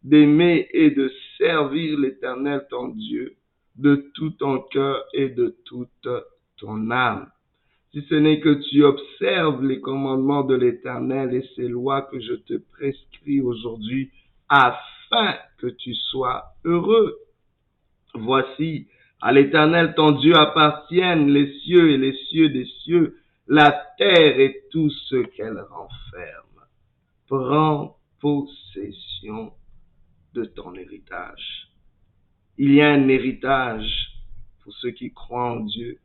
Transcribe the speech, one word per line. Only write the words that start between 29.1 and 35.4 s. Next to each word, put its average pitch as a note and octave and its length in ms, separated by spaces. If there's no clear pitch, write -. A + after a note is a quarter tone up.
de A2+ 100
ton F2+ 300
héritage. » - 960
Il C#3 160
y D3 60
a D3 100
un C#3 160
héritage B2+ 1000
pour - 100
ceux A#2+ 180
qui A#2+ 200
croient A#2+ 420